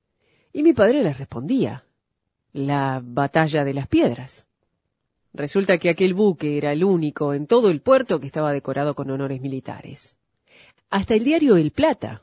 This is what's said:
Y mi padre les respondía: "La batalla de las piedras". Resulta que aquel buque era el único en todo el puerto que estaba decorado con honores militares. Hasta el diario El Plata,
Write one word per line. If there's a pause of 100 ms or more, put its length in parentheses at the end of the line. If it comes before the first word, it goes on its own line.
(500)
Y
mi
padre
les
respondía: (680)
"La
batalla
de
las
piedras". (880)
Resulta
que
aquel
buque
era
el
único
en
todo
el
puerto
que
estaba
decorado
con
honores
militares. (720)
Hasta
el
diario
El
Plata,